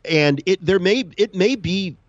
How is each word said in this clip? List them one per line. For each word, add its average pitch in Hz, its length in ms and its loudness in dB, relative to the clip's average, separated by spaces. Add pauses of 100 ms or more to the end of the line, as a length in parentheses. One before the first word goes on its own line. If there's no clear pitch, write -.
and 147 400 2
it, 185 180 -2
there 185 140 2
may, 196 280 0 (120)
it 208 160 0
may 196 220 0
be 185 400 -4 (140)